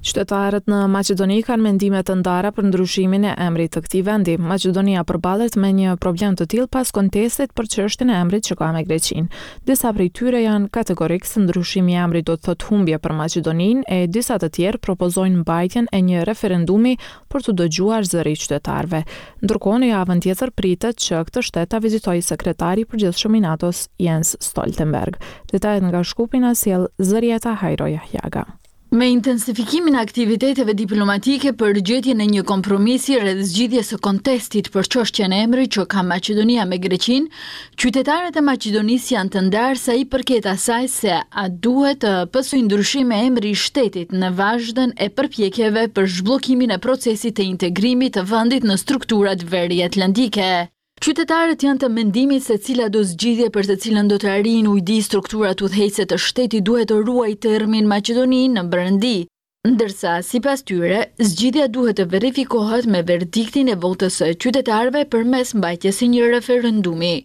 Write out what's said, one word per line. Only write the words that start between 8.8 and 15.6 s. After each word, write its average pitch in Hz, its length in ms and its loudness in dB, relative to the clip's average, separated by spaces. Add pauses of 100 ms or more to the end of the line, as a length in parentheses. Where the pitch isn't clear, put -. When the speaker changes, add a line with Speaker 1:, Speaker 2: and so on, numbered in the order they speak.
Speaker 1:
Greqinë. 165 460 -2 (340)
Disa 254 320 0
prej 180 160 0
tyre 240 320 0
janë 208 320 0
kategorik 180 480 -2
se - 160 -2
ndryshimi 180 540 2
i 175 80 2
emrit 170 260 0
do 165 80 0
të - 140 -14
thotë - 180 -6
humbje 180 320 2
për 160 160 -4
Maqedoninë, 165 720 0
e 185 180 0
disa 226 300 -2
të 165 160 -2
tjerë 196 320 -2
propozojnë 185 560 0
mbajtjen 175 480 0